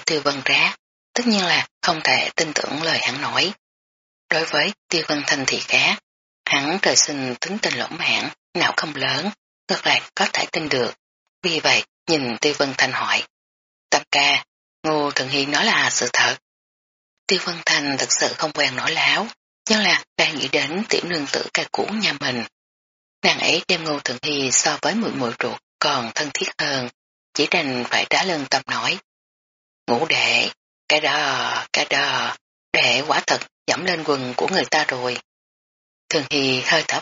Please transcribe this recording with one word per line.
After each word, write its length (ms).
Tiêu 160
Vân 240
Trác, 340
tất 140
nhiên 180
là 220
không 220
thể 320
tin 200
tưởng 280
lời 180
hắn 200
nói. 320
Đối 160
với 280
Tiêu 200
Vân 200
Thành 200
thì 120
khác, 400
hắn 360
trời 140
sinh 460
tính 200
tình 120
lỗ 140
mãn, 420
não 240
không 180
lớn, 340
ngược 180
lại 140
có 180
thể 180
tin 180
được. 240
Vì 160
vậy, 240
nhìn 340
Tiêu 160
Vân 200
Thành 140
hỏi, 320
"Tam 120
ca, 340
Ngô 280
Thường 180
Hy 160
nói 200
là 240
sự 240
thật." 240
Tiêu 160
Vân 120
Thành 320
thực 140
sự 260
không 140
quen 240
nói 160
láo, 360
nhưng 100
là 240
đang 200
nghĩ 100
đến 420
tiểu 160
nương 260
tử 220
ca 180
cũ 220
nhà 260
mình. 240
Nàng 160
ấy 280
đem 160
Ngô 160
Thường 240
Hy 280
so 300
với 140
muội 160
muội 280
ruột 220
còn 360
thân 180
thiết 240
hơn, 320
chỉ 180
đành 380
phải 200
trả 140
lương 220
tâm 220
nói, 320
"Ngũ 180
đệ, 440
cái 120
đó, 720
cái 160
đó, 460
đệ 340
quả 200
thật 120
dẫm 180
lên 180
quần 340
của 100
người 180
ta 220
rồi." 300
Thường 200
Hy 320
hơi 260
thở 140